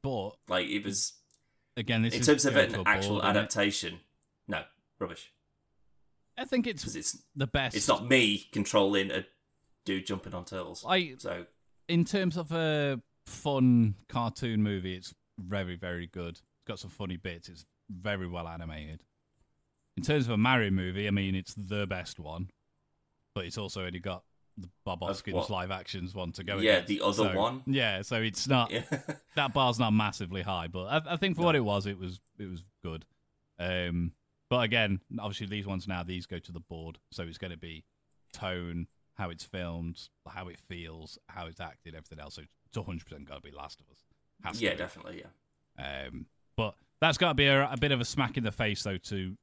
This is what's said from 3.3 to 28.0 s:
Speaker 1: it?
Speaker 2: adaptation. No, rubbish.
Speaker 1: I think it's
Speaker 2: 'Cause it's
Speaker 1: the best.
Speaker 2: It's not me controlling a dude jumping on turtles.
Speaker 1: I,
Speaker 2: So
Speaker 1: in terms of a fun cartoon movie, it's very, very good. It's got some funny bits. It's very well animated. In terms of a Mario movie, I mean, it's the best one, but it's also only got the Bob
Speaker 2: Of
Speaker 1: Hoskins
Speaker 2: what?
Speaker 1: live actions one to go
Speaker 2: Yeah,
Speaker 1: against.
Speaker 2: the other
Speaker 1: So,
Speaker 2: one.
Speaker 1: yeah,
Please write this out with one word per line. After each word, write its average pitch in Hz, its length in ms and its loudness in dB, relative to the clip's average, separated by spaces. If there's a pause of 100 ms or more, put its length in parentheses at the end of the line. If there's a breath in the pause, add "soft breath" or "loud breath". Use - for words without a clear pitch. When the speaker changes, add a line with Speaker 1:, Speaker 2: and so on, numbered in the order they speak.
Speaker 1:
it? 104 40 6
Speaker 2:
adaptation. 101 600 0 (480)
No, - 160 -4 (360)
rubbish. 90 320 -8 (1040)
Speaker 1:
I 233 80 -6
think 247 220 2
it's 185 160 -4
Speaker 2:
'Cause - 120 -6
it's - 260 -4 (140)
Speaker 1:
the 135 120 2
best. 131 280 0
Speaker 2:
It's 104 120 4
not - 200 4
me 117 440 6
controlling 101 600 4
a 92 140 -2 (600)
dude 95 200 -2
jumping 95 280 -4
on 90 120 -8
turtles. 92 420 -8
Speaker 1:
I, 170 300 2
Speaker 2:
So 87 280 -8 (440)
Speaker 1:
in 170 160 6
terms 185 320 0
of 160 140 -6
a 151 500 2 (240)
fun 123 720 6 (140)
cartoon 117 540 0
movie, 92 320 0
it's - 180 -14 (240)
very, 92 380 -4
very 87 320 -6
good. 85 280 -8
It's - 60 -20 (260)
got 107 120 -8
some 95 100 -14
funny 90 280 -6
bits. 87 320 -10
It's 82 160 -20 (240)
very 95 380 -4
well 85 200 -6
animated. 80 560 -10 (920)
In 123 60 -4
terms 147 220 2
of 120 60 -2
a 107 60 2
Mario 113 340 6
movie, 95 360 0
I 101 40 0
mean, 95 240 2
it's - 180 -6
the 104 320 -4
best 90 340 -8
one, 85 300 -8 (840)
but 92 100 -2
it's 85 140 -8
also 95 260 -4
only 90 140 -4
got 90 240 -6 (340)
the 92 120 -12 (160)
Bob 90 180 -2
Speaker 2:
Of 87 60 0
Speaker 1:
Hoskins 95 260 -4
Speaker 2:
what? 85 160 0
Speaker 1:
live 92 200 -2
actions 92 440 -6
one 90 180 -4
to 95 100 -10
go 98 140 -2
Speaker 2:
Yeah, 107 160 6
Speaker 1:
against. 87 140 2
Speaker 2:
the 101 140 0
other 98 300 4
Speaker 1:
So, 92 60 0
Speaker 2:
one. 127 300 2
Speaker 1:
yeah, 113 340 2